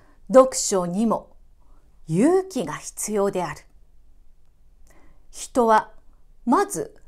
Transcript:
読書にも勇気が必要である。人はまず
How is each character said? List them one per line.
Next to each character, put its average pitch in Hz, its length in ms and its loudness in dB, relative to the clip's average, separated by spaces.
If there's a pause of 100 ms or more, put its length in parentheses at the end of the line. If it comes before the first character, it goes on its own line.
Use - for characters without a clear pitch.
(280)
読 262 280 6
書 185 280 -2
に 180 220 -2
も - 280 -4 (720)
勇 320 400 2
気 240 200 -6
が 151 80 -10
必 - 400 -10
要 202 160 0
で 190 120 -4
あ 151 120 -8
る。 - 80 -20 (1700)
人 - 360 -2
は 220 240 2 (540)
ま 330 200 2
ず - 300 -10 (140)